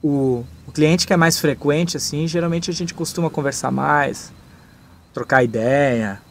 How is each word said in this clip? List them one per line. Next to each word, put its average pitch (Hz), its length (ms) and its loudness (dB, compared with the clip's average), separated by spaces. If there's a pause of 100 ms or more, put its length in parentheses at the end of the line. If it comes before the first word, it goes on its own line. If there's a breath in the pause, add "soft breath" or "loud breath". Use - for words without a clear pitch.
o, 135 420 0 (240)
o 127 40 -18
cliente 156 340 2
que - 80 0
é 180 40 4
mais 165 220 4
frequente, 151 580 0
assim, 147 300 -4
geralmente 170 420 -2
a 175 40 -4
gente 170 200 -6
costuma 165 360 -4
conversar 139 420 -4
mais, 139 640 0 (800 loud breath)
trocar 127 300 2
ideia 117 880 0